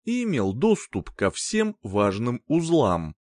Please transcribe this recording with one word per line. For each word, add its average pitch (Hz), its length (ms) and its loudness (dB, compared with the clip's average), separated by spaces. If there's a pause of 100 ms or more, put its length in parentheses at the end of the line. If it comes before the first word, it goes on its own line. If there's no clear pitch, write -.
и 247 180 -2
имел 117 320 0
доступ - 560 0
ко 95 200 0
всем 214 520 -2
важным 104 640 0
узлам. 131 680 2 (260)